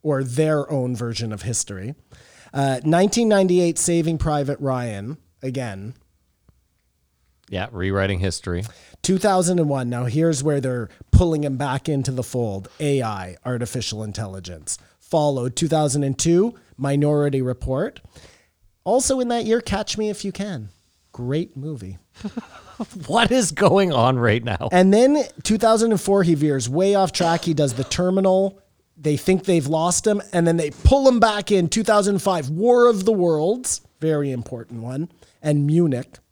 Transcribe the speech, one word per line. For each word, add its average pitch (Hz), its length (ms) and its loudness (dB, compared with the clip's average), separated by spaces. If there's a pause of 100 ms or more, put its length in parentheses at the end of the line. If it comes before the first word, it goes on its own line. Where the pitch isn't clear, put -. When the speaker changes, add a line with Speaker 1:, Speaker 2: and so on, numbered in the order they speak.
Speaker 1:
or 139 200 -2
their 147 480 0
own 127 240 -2
version 113 380 -6
of 98 80 -10
history. 110 520 -6 (600)
Uh, 135 320 -2
nineteen 196 420 2
ninety-eight, 180 500 2
Saving 165 400 0
Private 143 440 -2
Ryan, 123 560 -4 (260)
again. 120 520 -8 (1500)
Speaker 2:
Yeah, 95 220 -6
rewriting 98 480 -2
history. 92 440 -4 (380)
Speaker 1:
Two 190 160 0
thousand 185 420 2
and 156 100 0
one. 131 200 -4
Now, 123 160 -4
here's 147 380 0
where 143 180 0
they're 123 280 -6 (220)
pulling 160 320 4
him 139 140 -4
back 139 320 -4
into 135 220 -2
the 127 120 -4
fold. 104 460 -6 (100)
A 143 220 0
I, 95 420 -6
artificial 117 600 -6
intelligence. 95 760 -10 (220)
Followed, 139 560 0
two 165 120 0
thousand 147 360 0
and 139 140 -2
two, 180 360 2 (240)
Minority 143 640 0
Report. 127 600 -6 (840)
Also 262 360 0
in 247 100 -2
that 240 160 -2
year, 220 160 2
Catch 202 360 -4
Me 214 140 -2
If - 120 -10
You 196 80 -6
Can. 165 380 -10 (420)
Great 135 460 -6
movie. 113 400 -10 (260)
Speaker 2:
<laughs> 214 40 -8 (800)
What 233 220 2
is 240 220 2
going 185 400 4
on 127 260 2
right 117 240 2
now? 117 300 -4
Speaker 1:
And 185 220 6
then 262 320 4 (180)
two 214 140 0
thousand 220 340 2
and 196 80 2
four, 196 240 2
he 170 100 4
veers 139 360 0
way 190 260 2
off 190 160 2
track. 170 320 0
He 170 100 0
does 139 200 0
The 127 100 -4
Terminal. 190 800 0 (340)
They 147 220 -2
think 190 260 0
they've 165 240 2
lost 165 400 0
him, 208 140 0 (100)
and 170 160 2
then 170 80 2
they 151 160 -2
pull 269 340 4
him 247 140 6
back 208 320 2
in 180 160 4
two 220 160 -2
thousand 202 380 2
five, 165 280 0
War 240 380 4
of 202 160 2
the 226 80 4
Worlds, 175 720 0 (180)
very 147 320 0
important 120 500 -10
one, 135 300 -8 (300)
and 147 260 2
Munich. 151 520 0 (120)